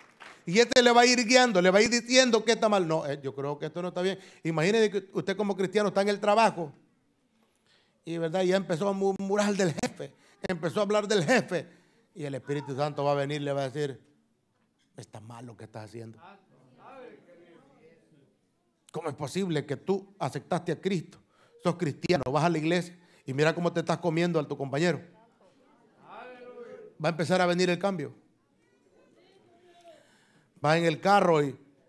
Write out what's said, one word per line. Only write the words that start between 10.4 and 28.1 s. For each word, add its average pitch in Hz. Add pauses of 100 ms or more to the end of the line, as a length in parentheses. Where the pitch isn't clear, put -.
Empezó 175
a -
hablar 208
del 202
jefe. 175 (460)
Y 160
el 139
Espíritu 143
Santo 147
va 143
a 143
venir 143
y 143
le 143
va 139
a 135
decir, 143 (960)
"Está -
mal 117
lo 117
que 110
estás 110
haciendo". 113 (2750)
¿Cómo 160
es 135
posible 156
que 135
tú 190
aceptaste 160
a 139
Cristo? 185 (440)
Sos 175
cristiano, 165
vas 147
a 175
la 165
iglesia 170 (260)
y 135
mira 151
cómo 170
te 170
estás 165
comiendo 170
a 139
tu 143
compañero. 139 (2000)
Va 151
a -
empezar 175
a 180
venir 175
el 175
cambio. 175 (2500)